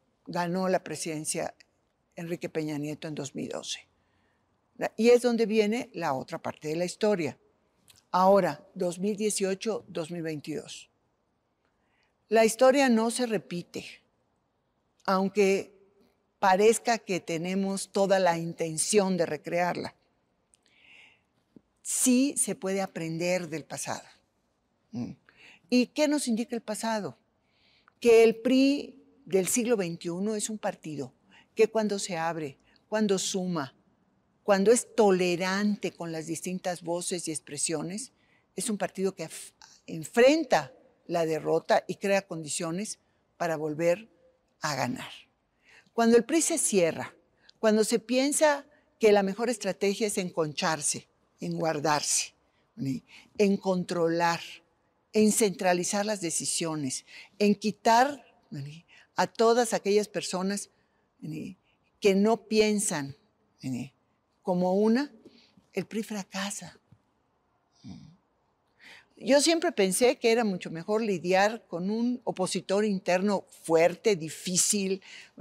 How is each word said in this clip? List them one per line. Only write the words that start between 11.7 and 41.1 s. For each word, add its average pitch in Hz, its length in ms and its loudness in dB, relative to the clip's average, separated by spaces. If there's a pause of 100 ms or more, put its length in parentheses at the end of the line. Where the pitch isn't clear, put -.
La 226 160 4
historia 262 460 4
no 226 220 2
se 247 160 -4
repite, - 580 -6 (1200)
aunque 196 680 0 (680)
parezca 214 580 4
que 175 240 -4
tenemos 190 720 -4
toda 196 260 4
la 170 180 2
intención 170 800 0
de 165 100 0
recrearla. 165 680 -4 (1900)
Sí 254 540 2
se 190 200 -2
puede 190 260 -4
aprender 175 640 -2
del 151 160 -8
pasado. - 400 -8 (880)
Mm. - 200 -8 (580)
¿Y 247 180 2
qué 302 200 0
nos 294 200 -2
indica 233 280 -4
el 226 60 -8
pasado? 214 560 -6 (840)
Que 226 240 8
el 226 120 6
pri 269 680 2 (220)
del 180 220 0
siglo 240 300 0
veintiuno 175 580 -4
es 208 140 -6
un 214 80 -8
partido 151 560 -8 (420)
que 220 120 4
cuando 214 320 -2
se 185 180 -8
abre, 160 400 -6 (300)
cuando 208 320 0
suma, 180 560 -4 (680)
cuando 202 280 4
es - 240 0
tolerante 190 960 2
con 170 200 -10
las 160 140 -8
distintas 180 560 -8
voces 170 460 -6
y 160 40 -6
expresiones, 160 840 -8 (420)
es 185 140 -6
un 208 80 -4
partido 190 360 -4
que 160 120 -12
af-, - 280 -16 (320)
enfrenta 233 880 2 (320)
la 170 200 0